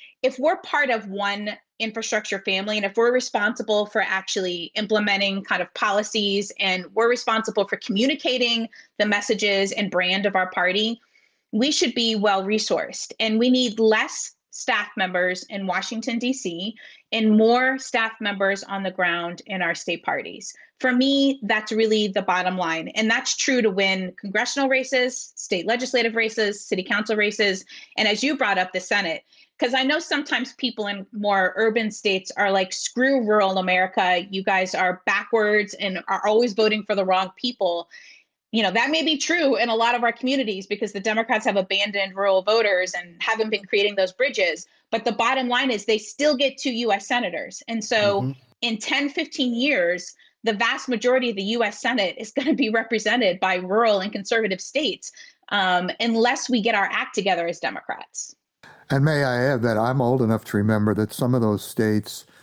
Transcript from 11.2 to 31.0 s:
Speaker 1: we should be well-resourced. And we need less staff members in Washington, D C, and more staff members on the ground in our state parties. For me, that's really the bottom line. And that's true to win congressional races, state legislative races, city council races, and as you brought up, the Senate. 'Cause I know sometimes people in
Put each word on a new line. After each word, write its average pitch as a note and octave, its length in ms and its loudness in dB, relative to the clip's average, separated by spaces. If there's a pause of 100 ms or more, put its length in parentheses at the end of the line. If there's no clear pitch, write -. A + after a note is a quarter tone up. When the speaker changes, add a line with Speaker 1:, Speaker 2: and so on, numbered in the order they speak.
Speaker 1:
we B3 180 2
should D4 240 0
be A3+ 220 0
well-resourced. G3+ 1040 -2
And A3 200 2
we B3+ 100 4
need B3 280 2
less A3 540 2 (200)
staff G#3 460 -4
members F3+ 520 0
in G3 180 -6
Washington, A3+ 520 -4
D B3 140 0
C, F#3 420 -8 (380)
and A3 240 4
more B3 400 4
staff A3+ 420 -2
members G3 440 0
on G3 200 -6
the F#3 80 -4
ground F3 540 -2
in F#3+ 160 -4
our E3+ 120 0
state - 300 -6
parties. - 500 -6 (260)
For B3+ 120 0
me, C4+ 520 4
that's G#3+ 280 -2
really G#3+ 380 2
the G3 120 -2
bottom F3+ 360 0
line. E3 320 -2
And A3 200 0
that's B3 280 0
true B3+ 240 2
to G#3+ 80 4
win F#3+ 500 0
congressional A#3 480 -2
races, C4 680 0
state F3 300 -4
legislative A#3 500 0
races, A3 440 -2
city F#3 240 -4
council G#3+ 320 -2
races, G#3 480 0 (340)
and G#3+ 100 0
as G#3+ 140 0
you C#4+ 160 0
brought G#3 200 2
up, F#3 160 -2
the F#3 80 -4
Senate. F#3+ 420 -2 (360)
'Cause B3 140 0
I C4 100 2
know D4+ 160 0
sometimes C#4+ 540 -4
people A3 340 -4
in G3+ 260 -8